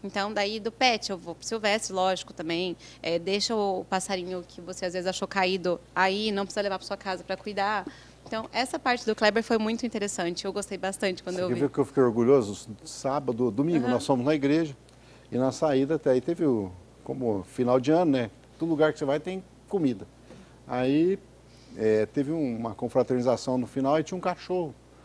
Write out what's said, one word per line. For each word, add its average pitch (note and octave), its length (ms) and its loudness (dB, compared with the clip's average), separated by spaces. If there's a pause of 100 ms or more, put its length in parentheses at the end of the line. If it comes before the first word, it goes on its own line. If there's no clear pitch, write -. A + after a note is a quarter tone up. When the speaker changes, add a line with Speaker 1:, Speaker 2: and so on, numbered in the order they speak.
Speaker 1:
Então, G3+ 300 -4
daí G#3 260 -2
do A3 140 -6
pet, A#3+ 380 2
eu F#3+ 60 -6
vou E3+ 180 -10
pro - 100 -16
silvestre, G#3+ 480 -2
lógico, F#3 400 0
também. E3+ 420 -4 (260)
É, E3 160 -2
deixa G3 380 -2
o G3 340 -2
passarinho F#3 560 -4
que - 140 -20
você F3+ 280 -10
às F3+ 60 -6
vezes F3+ 140 -4
achou F#3 200 -4
caído F#3 520 0 (160)
aí, G3 380 2
não G3+ 100 0
precisa G3 200 -4
levar G3 160 -2
pra - 80 -14
sua G3 100 -6
casa F#3 260 -6
pra F#3+ 140 -6
cuidar. G3+ 480 -2 (420)
Então, A3 240 -6
essa B3+ 280 -2
parte A#3+ 260 0
do A3 100 0
Kleber G#3+ 280 4
foi A#3 140 2
muito A3 280 -2
interessante. G3 600 -2
Eu G3 80 -4
gostei G3 240 -6
bastante F#3+ 460 -2
quando F3+ 120 -6
Speaker 2:
Você - 80 -2
Speaker 1:
eu - 40 0
Speaker 2:
quer B2 60 0
Speaker 1:
vi. A#2+ 80 0
Speaker 2:
ver C#3 80 2
que - 100 -12
eu C3+ 60 4
fiquei - 180 4
orgulhoso? A#2 640 4 (160)
Sábado, C3 680 -2
domingo, C#3+ 340 2
Speaker 1:
Aham. B2 80 2
Speaker 2:
nós A#2 120 0
fomos B2 200 2
na D3 80 4
igreja D3 420 2 (560)
e A#2 60 -2
na C3 140 2
saída C#3 440 2
até D3+ 160 2
aí B2+ 100 4
teve E3+ 240 0
o, G#2+ 260 2 (320)
como A#2+ 400 -2
final B2 360 2
de B2+ 120 0
ano, E3 200 4
né? B2 200 0 (260)
Todo E3 120 -4
lugar D#3 240 4
que - 60 -12
você D#3 60 -4
vai C#3 140 0
tem F#3 240 -8 (240)
comida. C3+ 400 0 (600)
Aí, C#3+ 520 2 (560)
é, G#2+ 300 4
teve C#3 260 -2
um, D3 260 -2
uma A2+ 180 -4
confraternização B2+ 840 0
no B2 100 0
final C3+ 320 2
e D#3+ 40 0
tinha F#3 140 -8
um F3 40 -8
cachorro. F3+ 520 -4 (320)